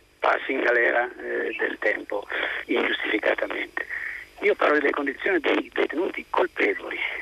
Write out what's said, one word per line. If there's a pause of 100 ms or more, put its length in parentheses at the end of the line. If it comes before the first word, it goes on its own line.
(180)
passi
in
galera, (100)
eh,
del
tempo (400)
ingiustificatamente. (540)
Io
parlo
delle
condizioni
dei
detenuti
colpevoli, (240)